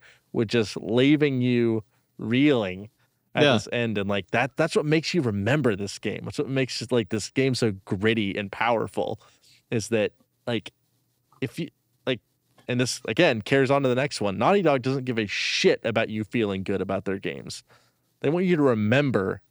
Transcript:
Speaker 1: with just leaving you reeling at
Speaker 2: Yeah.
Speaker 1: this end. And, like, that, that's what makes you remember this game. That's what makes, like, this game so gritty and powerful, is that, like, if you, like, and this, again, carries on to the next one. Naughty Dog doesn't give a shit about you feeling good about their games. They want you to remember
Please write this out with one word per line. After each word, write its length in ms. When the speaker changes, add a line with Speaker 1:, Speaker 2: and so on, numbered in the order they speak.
Speaker 1:
with 160
just 300
leaving 640
you 420
reeling 720
at 80
Speaker 2:
Yeah. 100
Speaker 1:
this 200
end. 260
And, 100
like, 220
that, 260
that's 180
what 120
makes 260
you 100
remember 540
this 220
game. 260
That's 140
what 100
makes, 420
like, 200
this 200
game 240
so 180
gritty 540
and 120
powerful, 680
is 180
that, 240
like, 260
if 160
you, 100
like, 140
and 140
this, 260
again, 360
carries 280
on 120
to 80
the 40
next 280
one. 160
Naughty 240
Dog 180
doesn't 240
give 140
a 80
shit 580
about 240
you 160
feeling 380
good 180
about 240
their 140
games. 440
They 100
want 160
you 100
to 60
remember 880